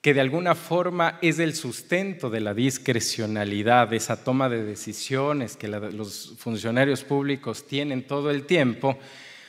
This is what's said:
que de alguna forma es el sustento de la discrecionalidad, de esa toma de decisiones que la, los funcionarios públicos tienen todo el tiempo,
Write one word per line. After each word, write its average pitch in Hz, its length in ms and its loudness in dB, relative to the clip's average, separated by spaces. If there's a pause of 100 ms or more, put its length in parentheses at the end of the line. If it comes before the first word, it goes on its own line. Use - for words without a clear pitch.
que 147 140 6
de 135 60 4
alguna 165 340 2
forma 170 640 0
es 160 160 4
el 160 160 0
sustento 175 760 -4
de 110 100 -2
la 104 140 -2
discrecionalidad, 110 1300 2
de 113 100 0
esa 110 260 -2
toma 131 260 2
de 113 140 -2
decisiones 127 920 -4
que 107 120 -10
la, 104 120 -6
los 104 600 -10
funcionarios 120 640 0
públicos 139 640 -2
tienen 135 400 -4
todo 143 240 -2
el 143 160 -4
tiempo, 135 500 2 (500)